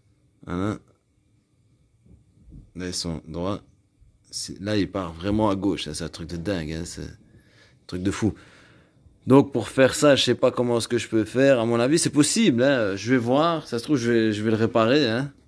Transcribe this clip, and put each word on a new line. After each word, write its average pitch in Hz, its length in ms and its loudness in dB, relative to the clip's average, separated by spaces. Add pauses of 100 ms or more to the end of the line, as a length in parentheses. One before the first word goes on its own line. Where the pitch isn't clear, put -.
(460)
Voilà. 90 340 -6 (2000)
Là, 90 100 -10
ils 90 80 -8
sont 82 340 -6
droits. 85 360 -6 (680)
C'est, - 320 -12
là, 104 160 -2
il 95 140 0
part 92 200 -6
vraiment 101 380 0
à 98 60 0
gauche, 92 320 -4
hein. 78 80 -10
C'est 82 80 -8
un 78 60 -8
truc 82 200 -14
de 85 80 -8
dingue, 82 360 -6
hein. 82 120 -8
C'est 87 160 -14
un 78 160 -14 (720)
truc 90 160 -8
de 98 80 0
fou. 98 240 -2 (920)
Donc, 139 260 6
pour 113 180 -4
faire 131 260 4
ça, 147 200 6
je - 80 0
sais 120 120 2
pas 127 160 2
comment 120 260 0
est-ce 113 100 -2
que 120 120 0
je - 80 -8
peux 110 160 0
faire. 131 360 2
À 113 60 0
mon 117 140 0
avis, 135 180 2
c'est 156 140 0
possible, 143 500 2
hein. 123 340 2
Je 101 140 -8
vais 131 80 4
voir. 147 500 0
Ça 117 120 -6
se 117 40 -10
trouve, 151 140 0
je 117 140 0
vais, 113 200 4
je 104 120 -4
vais 113 80 0
le 110 60 2
réparer, 117 520 2
hein. 131 220 -4 (160)